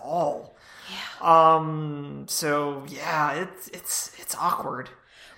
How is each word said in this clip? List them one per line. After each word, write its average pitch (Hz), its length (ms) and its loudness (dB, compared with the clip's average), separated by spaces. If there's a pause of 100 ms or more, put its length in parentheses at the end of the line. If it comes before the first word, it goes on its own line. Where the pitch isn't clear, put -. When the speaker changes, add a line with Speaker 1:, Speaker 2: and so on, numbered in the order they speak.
Speaker 1:
all. 143 520 -4 (680)
Speaker 2:
Yeah. 160 340 8
Speaker 1:
Um, 147 720 -4
so 147 600 -2
yeah, 147 460 -2 (100)
it's, - 260 -12
it's, - 500 -6
it's - 160 -10
awkward. 135 540 -4 (480)